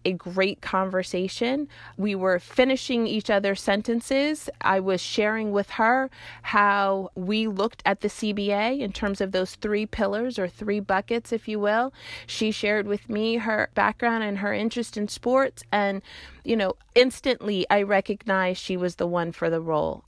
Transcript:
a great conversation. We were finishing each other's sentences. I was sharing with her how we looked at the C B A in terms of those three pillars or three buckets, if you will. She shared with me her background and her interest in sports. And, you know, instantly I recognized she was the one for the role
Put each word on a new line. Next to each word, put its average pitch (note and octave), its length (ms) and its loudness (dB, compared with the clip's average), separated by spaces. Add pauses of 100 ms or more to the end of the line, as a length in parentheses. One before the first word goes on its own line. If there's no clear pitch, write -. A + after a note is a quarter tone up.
a F#3 80 2
great F#3+ 480 -2
conversation. F#3+ 1040 -2 (300)
We G3+ 160 0
were F#3 240 2
finishing B3+ 720 2
each G#3+ 240 -2
other's G3 280 2
sentences. C4+ 920 0 (100)
I F#3+ 200 4
was F#3+ 200 0
sharing G#3+ 500 0
with G3+ 200 0
her B3+ 400 2 (320)
how G3 720 2
we G#3+ 320 -2
looked G3+ 400 -2
at G3+ 140 2
the G#3 80 0
C G#3 240 -2
B G3+ 180 -2
A G#3+ 220 2
in B3+ 180 -4
terms G3+ 280 -4
of G3 120 -2
those F#3 240 -2
three G#3 320 -2
pillars A3 500 -2
or F#3 100 0
three G#3 280 -4
buckets, G3+ 560 -2
if A3+ 160 -2
you G#3+ 100 -4
will. A3 360 2 (340)
She A3 240 -2
shared G#3 340 0
with G#3 240 -4
me A3+ 280 -2
her A3 380 0
background A3 500 2
and G3+ 140 -4
her G3+ 140 -2
interest A3 440 -4
in G#3 100 -2
sports. - 640 0
And, G#3 300 0 (420)
you A#3 140 0
know, G3 160 0 (220)
instantly A#3+ 760 2
I G3+ 140 4
recognized G3 800 0
she F#3 140 -4
was F3+ 220 -2
the F3 100 0
one F3 240 -2
for E3+ 180 -2
the E3 120 0
role D#3+ 460 -2